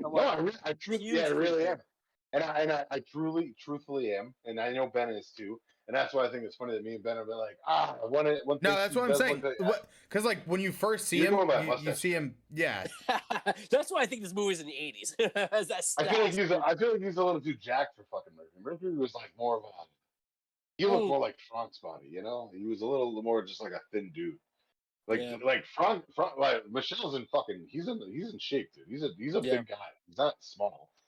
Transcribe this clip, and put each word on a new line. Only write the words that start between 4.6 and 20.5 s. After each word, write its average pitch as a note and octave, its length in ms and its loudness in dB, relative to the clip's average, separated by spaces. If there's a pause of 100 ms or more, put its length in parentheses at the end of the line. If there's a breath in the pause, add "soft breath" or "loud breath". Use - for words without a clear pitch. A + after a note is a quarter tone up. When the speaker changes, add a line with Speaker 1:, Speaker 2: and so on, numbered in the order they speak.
Speaker 2:
I A#2+ 120 -2
know C3 160 0
Ben A#2+ 220 0
is G#2 240 -8
too. G#2+ 260 -10 (260)
And A#2 100 -2
that's C3+ 160 0
why C3 140 2
I A#2+ 40 0
think B2 140 -6
it's G2+ 120 -10
funny A#2+ 180 -6
that G#2 100 -4
me A2+ 120 -8
and G2+ 60 -10
Ben A2+ 140 -2
have A2 100 -8
been A2+ 120 -6
like, G#2+ 180 -6 (100)
Ah, D#3 300 2 (100)
when D3 200 4
it, D3 180 2
when C#3 160 0
Speaker 3:
No, D3 100 2
Speaker 2:
things D3+ 60 4
Speaker 3:
that's G3 160 2
Speaker 2:
he A#3+ 60 2
Speaker 3:
what B3 60 2
I'm B3 80 0
Speaker 2:
does C#3+ 60 6
Speaker 3:
saying. B3+ 180 4
Speaker 2:
look C3+ 220 -4
like, F#3 100 2
Speaker 3:
What, - 200 0 (220 soft breath)
'cause, G#3+ 160 0
like, G3 180 0
when F3+ 160 0
you F#3+ 100 0
first G#3+ 380 0
see D#3 100 2
Speaker 2:
You're F3 100 6
Speaker 3:
him, G3+ 80 6
Speaker 2:
going F#3 120 4
by C#3+ 120 6
Speaker 3:
you, - 20 0
you D#3+ 80 -2
Speaker 2:
mustache. D3+ 280 -2
Speaker 3:
see F3+ 140 0
him, D3 220 -2 (180)
yeah. C3+ 340 0 (220)
Speaker 1:
<laughs> - 640 -2
That's D4 200 4
why E4+ 120 2
I A#3 40 2
think A3+ 160 -6
this F3+ 120 -10
movie's G3 260 2
in D3 60 -10
the D3+ 100 -10
eighties. D3+ 400 -8
<laughs> A3 180 4
That's, G3 640 0
Speaker 2:
I - 60 4
feel A3 140 4
like A3 60 8
Speaker 1:
that's F#3 120 2
Speaker 2:
he's F#3+ 140 4
a, F3 160 6
I E3 100 4
feel A3+ 160 4
like G3 100 0
he's F#3+ 140 -2
a F#3 80 4
little F3 160 2
too C#3+ 140 -4
jacked B2+ 420 -2
for G#2 140 -20
fucking F#2 260 -8
Mercury. E2 260 -20
Mercury E3+ 360 -4
was, C3 160 0
like, - 240 -12
more A#2 180 0
of G#2+ 80 -4
a - 20 -14 (1120)